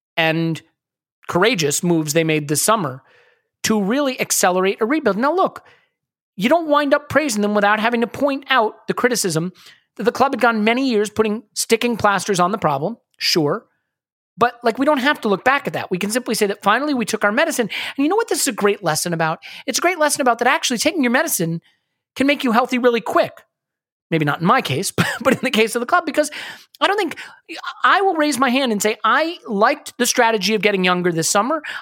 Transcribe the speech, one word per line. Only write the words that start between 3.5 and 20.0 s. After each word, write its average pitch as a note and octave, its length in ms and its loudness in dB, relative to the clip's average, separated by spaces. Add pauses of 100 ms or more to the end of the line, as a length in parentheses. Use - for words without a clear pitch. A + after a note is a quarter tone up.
to G#3+ 180 0
really C4 400 -2
accelerate F#3 600 0
a A3 40 2
rebuild. A#3+ 320 0
Now, C#4 160 0
look, F4+ 320 -2 (680)
you G#3 140 -2
don't E4 180 2
wind C#4+ 260 2
up - 160 -2
praising C4 320 0
them G#3 120 0
without G#3 260 2
having A#3 220 0
to A#3 60 0
point C4+ 420 -4
out A3+ 380 0
the F#3 60 -4
criticism F#3 600 0 (420)
that A3+ 80 -8
the A#3 80 2
club C4+ 220 0
had A3+ 80 -4
gone A3+ 220 2
many B3 260 2
years G#3+ 200 0
putting A3 340 -2 (100)
sticking A3+ 440 0
plasters G3 420 0
on F3+ 120 2
the A3 60 -4
problem, D#3 400 -2 (200)
sure. E3 480 -2 (680)
But, A#3+ 280 0
like, A3+ 160 0
we C4+ 60 2
don't D4 120 2
have C#4 240 0
to A3+ 60 -4
look G3 160 0
back C4+ 240 0
at D#3+ 60 -6
that. B2 180 -6
We F3+ 80 -2
can G3+ 100 -4
simply B3 240 -2
say G3+ 140 0
that - 160 -6
finally C4 320 2
we A#3 100 -2
took - 180 -4
our G#3 80 4
medicine. C4 380 0 (260)
And C#4 80 -2
you D4+ 60 2
know G4 60 2
what A4+ 140 0
this E4 120 -2
is - 60 -2
a C4+ 40 -2
great G3+ 320 0
lesson E3 300 -2
about? D#3+ 300 -2 (240)
It's B3+ 100 -4
a - 40 -2
great F4 180 0
lesson D4+ 220 0